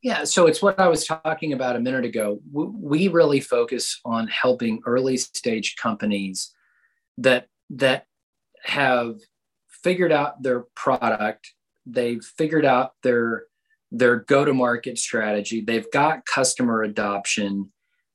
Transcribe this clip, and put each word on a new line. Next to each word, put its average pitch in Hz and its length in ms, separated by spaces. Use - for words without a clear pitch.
Yeah, 180 220
so 175 220
it's 160 140
what 196 180
I 180 100
was 160 180
talking 156 480
about 127 220
a 120 40
minute 127 240
ago. 107 340
W-, 165 260
we 160 300
really 156 320
focus 120 640
on 113 240
helping 120 560
early 131 320
stage - 600
companies 101 760
that, 123 280
that 131 340
have 123 520
figured 180 440
out 143 300
their 123 220
product, 110 800
they've 120 360
figured - 440
out 127 260
their, 117 420
their 120 240
go-to-market 127 840
strategy, 107 640
they've 110 280
got 147 360
customer 123 560
adoption, 101 920